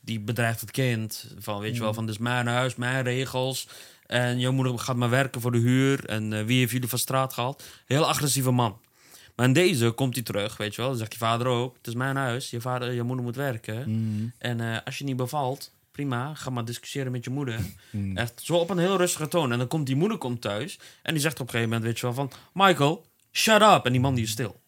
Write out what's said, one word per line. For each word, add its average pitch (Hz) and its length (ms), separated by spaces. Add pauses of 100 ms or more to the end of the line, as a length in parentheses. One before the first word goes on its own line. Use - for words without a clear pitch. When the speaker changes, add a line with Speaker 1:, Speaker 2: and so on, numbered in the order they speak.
Speaker 1:
die 110 180
bedreigt 113 420
het 107 100
kind. 113 680
Van, 101 200
weet 110 140
je 120 60
wel, 110 80
Speaker 2:
Hmm. 107 80
Speaker 1:
van, 113 100
"Dit 110 100
is 104 60
mijn 120 260
huis, 123 280
mijn 127 280
regels. 127 640 (380)
En 123 340
jouw 127 120
moeder 127 280
gaat 127 160
maar 123 140
werken 127 320
voor 120 100
de 120 60
huur. 131 480
En, 107 280
eh, 107 120
wie 127 140
heeft 120 120
jullie 123 180
van 123 100
straat 131 340
gehaald?" 131 300 (220)
Heel 143 220
agressieve 131 440
man. 120 280 (560)
Maar 117 100
in 131 80
deze 139 380
komt 127 220
hij 127 100
terug, 104 340
weet 107 180
je 113 60
wel. 127 80
Dan 127 100
zegt 110 140
je - 60
vader 117 280
ook, 127 300
"Het - 100
is 117 60
mijn 131 220
huis, 127 340
je 117 120
vader, 123 320
je 120 100
moeder 123 220
moet 120 100
werken. 123 480
Speaker 2:
Hmm. 110 540
Speaker 1:
En, 120 220
eh, 113 260
als 135 120
je 147 60
niet 135 120
bevalt, 127 560 (200)
prima, 139 420
ga 131 160
maar 123 160
discussiëren 127 460
met 123 120
je 123 60
moeder." 127 300 (300)
Speaker 2:
Hmm. 98 280
Speaker 1:
Echt 117 260
zo 156 120
op 170 140
een 190 80
heel 185 200
rustige 175 300
toon. 156 240
En 120 60
dan 123 100
komt 156 180
die 131 100
moeder 202 220
komt 123 240
thuis 110 380 (220)
en 151 120
die 151 80
zegt 151 180
op 131 60
een - 60
gegeven 117 180
moment: 113 180
Weet 117 120
je - 60
wel, 120 100
van, 139 160 (220)
"Michael, 165 520 (260)
shut 214 300
up." 196 240
En 123 60
die 127 100
man 135 140
die 117 80
is 110 80
stil. 107 360